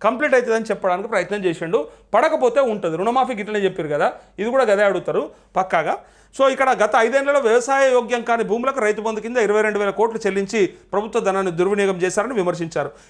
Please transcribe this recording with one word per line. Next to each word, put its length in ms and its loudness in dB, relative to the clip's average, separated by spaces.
కంప్లీట్ 320 2
అవుతుందని 340 0
చెప్పడానికి 440 -2
ప్రయత్నం 340 -2
చేసిండు. 320 -2
పడకపోతే 460 2
ఉంటుంది, 280 -4
రుణమాఫీ 380 0
గిట్లనే 260 -4
చెప్పారు 300 -4
కదా, 120 0
ఇది 140 -2
కూడా 160 4
గదే 200 4
అడుగుతారు 340 -2
పక్కాగా. 380 0
So 80 2
ఇక్కడ 160 2
గత 120 2
ఐదేళ్లలో 420 2
వ్యవసాయ 380 2
యోగ్యం 320 0
కాని 220 0
భూములకు 360 -2
రైతు 200 0
బంధు 180 -4
కింద 220 -4
ఇరవై 200 2
రెండు 160 -2
వేల 180 0
కోట్లు 260 0
చెల్లించి 340 -2
ప్రభుత్వ 360 -2
ధనాన్ని 320 0
దుర్వినియోగం 440 0
చేశారని 360 -2
విమర్శించారు. 500 -4